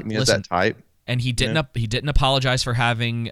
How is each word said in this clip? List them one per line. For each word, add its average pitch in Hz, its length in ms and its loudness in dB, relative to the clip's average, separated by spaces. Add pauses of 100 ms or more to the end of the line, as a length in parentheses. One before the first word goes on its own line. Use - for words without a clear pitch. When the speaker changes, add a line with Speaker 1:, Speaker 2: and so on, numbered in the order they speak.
Speaker 1:
didn't, 104 60 -10
Speaker 2:
me 110 60 -4
as 107 120 0
Speaker 1:
listen, 98 140 2
Speaker 2:
that - 60 -14
type. 92 280 0 (300)
Speaker 1:
and 123 140 -2
he 123 120 -2
didn't 113 240 0
Speaker 2:
Yeah. 160 40 0
Speaker 1:
ap-, - 160 -6
he 117 100 -2
didn't 127 220 -4
apologize 131 540 2
for 120 120 -2
having, 117 580 0